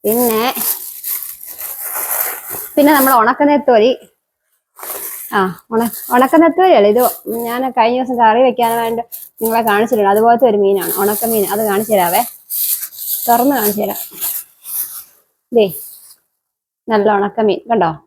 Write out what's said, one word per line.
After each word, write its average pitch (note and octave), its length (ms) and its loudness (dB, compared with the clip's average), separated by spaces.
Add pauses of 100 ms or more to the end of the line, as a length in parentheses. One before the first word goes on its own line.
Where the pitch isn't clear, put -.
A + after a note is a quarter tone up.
പിന്നെ, A3+ 380 0 (2250)
പിന്നെ D4 180 6
നമ്മൾ C4+ 280 4
ഉണക്ക B3 220 0
നെത്തോലി. C4+ 480 4 (1400)
ആ, G#3+ 80 0 (300)
ഉണ-, A3+ 260 -2 (140)
ഉണക്ക C4 260 2
നെത്തോലി E4+ 400 4
അല്ലേ G#3 140 6
ഇത്? A#3 120 2 (420)
ഞാൻ A#3 160 -6 (100)
കഴിഞ്ഞ A#3+ 280 0
ദിവസം B3+ 200 -4
കറി A3+ 240 4
വെക്കാൻ A#3 340 2
വേണ്ടി A#3 260 -4 (400)
നിങ്ങളെ A3+ 200 0
കാണിച്ചിട്ടുണ്ട്. G#3 480 2
അതുപോലത്തെ A3+ 380 4
ഒരു G#3 80 2
മീനാണ് G3 360 0 (100)
ഉണക്ക A#3 220 -2
മീൻ. A3+ 280 0
അത് G#3 140 -2
കാണിച്ചു G#3 260 -2
തരാവേ. F#3 300 2 (1040)
തുറന്ന് A#3+ 280 2
കാണിച്ചു G#3 260 -2
തരാം. G#3 180 -8 (1500)
ദേ A3 140 4 (1200)
നല്ല G#3+ 240 2
ഉണക്ക G3+ 280 -2
മീൻ G#3+ 280 0
കണ്ടോ A3+ 220 2 (160)